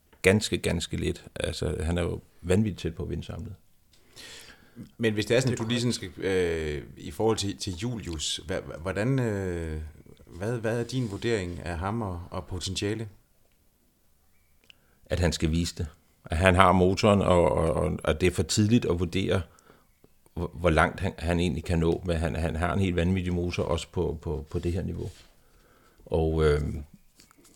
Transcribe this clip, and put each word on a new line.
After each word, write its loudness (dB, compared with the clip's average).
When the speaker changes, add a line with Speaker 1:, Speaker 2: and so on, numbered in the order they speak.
Speaker 1:
ganske, 4
ganske -2
lidt. -2
Altså, -4
han 0
er 0
jo -4
vanvittigt 2
tæt -4
på -8
at -6
vinde -6
samlet. -10
Speaker 2:
Men 2
hvis 0
det 4
er 4
sådan, 2
Speaker 3:
Det 0
Speaker 2:
at -4
du -2
Speaker 3:
er -6
Speaker 2:
lige 0
sådan -8
Speaker 3:
korrekt. -18
Speaker 2:
skal, -8
øh, 0
i -12
forhold 2
til, -4
til -8
Julius, -6
hva-, -4
hva-, -8
hvordan, 0
øh, -2
hvad, -6
hvad -2
er -2
din -4
vurdering -2
af -6
ham -4
og, -6
og -8
potentiale? -6
Speaker 1:
At -2
han 2
skal 0
vise 0
det. -4
At -4
han 6
har 8
motoren, 4
og, 4
og, 2
og, 0
og 0
det 4
er 4
for 0
tidligt 4
at 0
vurdere, 0
hvor, -4
hvor 2
langt 4
han, -2
han 0
egentlig 0
kan 0
nå, 2
men 0
han, 0
han -2
har 0
en 2
helt 0
vanvittig 2
motor -2
også -2
på, -2
på, -6
på -2
det -2
her -2
niveau. -6
Og, 2
øh, 6